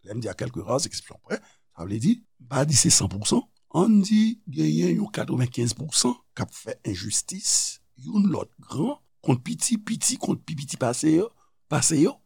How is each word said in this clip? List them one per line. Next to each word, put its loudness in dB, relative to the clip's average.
Là, -12
me -6
dit -6
à -6
quelques -8
rares 0
exceptions -14
près, -6
ça -10
veut -4
dire, 2
pas 2
dit 2
c'est 4
cent 4
pour -6
cent, 0
on 2
dit, 4
gagne 2
yon 0
quatre-vingt-quinze -2
pour -8
cent 2
qui -8
a -4
fait -12
injustice, -4
yon 2
l'autre 0
grand, -4
contre -2
piti, -4
piti, -4
contre -4
pi -10
piti -12
passé 0
yo, 2
passé 2
yo. 4